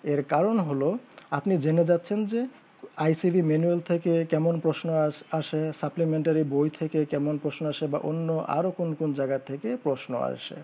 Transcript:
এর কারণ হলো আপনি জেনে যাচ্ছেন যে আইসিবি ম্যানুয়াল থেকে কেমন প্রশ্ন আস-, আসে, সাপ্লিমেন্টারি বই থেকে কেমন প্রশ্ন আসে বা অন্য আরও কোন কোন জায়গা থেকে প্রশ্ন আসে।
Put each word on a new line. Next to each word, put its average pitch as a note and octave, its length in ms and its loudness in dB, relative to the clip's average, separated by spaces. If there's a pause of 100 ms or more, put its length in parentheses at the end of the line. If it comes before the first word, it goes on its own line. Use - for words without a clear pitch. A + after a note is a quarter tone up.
এর D3 180 0
কারণ F3+ 360 2
হলো D3+ 400 0 (320)
আপনি E3+ 280 0
জেনে D#3+ 260 4
যাচ্ছেন F3 420 0
যে A#3 200 -2 (500)
আইসিবি E3 460 2
ম্যানুয়াল E3 380 2
থেকে E3+ 500 2
কেমন E3 300 2
প্রশ্ন E3 300 -2
আস-, D3+ 320 0 (100)
আসে, D#3 480 -2
সাপ্লিমেন্টারি D#3 640 2
বই C#3+ 340 2
থেকে D#3 260 0
কেমন D3 340 -2
প্রশ্ন D3+ 280 -4
আসে D3+ 200 -4
বা C#3+ 120 -2
অন্য D#3+ 340 -2
আরও D#3+ 380 0
কোন E3 240 -4
কোন D3+ 180 -2
জায়গা C3+ 260 -2
থেকে D3 440 -6
প্রশ্ন C3 340 -2
আসে। B2+ 480 -6